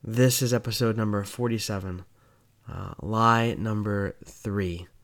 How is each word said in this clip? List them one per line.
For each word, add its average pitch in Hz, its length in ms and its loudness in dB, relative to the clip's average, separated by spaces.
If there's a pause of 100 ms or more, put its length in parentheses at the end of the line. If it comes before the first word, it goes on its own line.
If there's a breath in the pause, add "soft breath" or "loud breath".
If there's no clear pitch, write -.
This 123 400 4
is 120 100 2
episode 113 440 0
number 104 260 0
forty-seven, 98 800 -4 (680 soft breath)
uh, 92 300 -10
lie 113 540 4
number 104 680 -2
three. 90 640 -4 (160)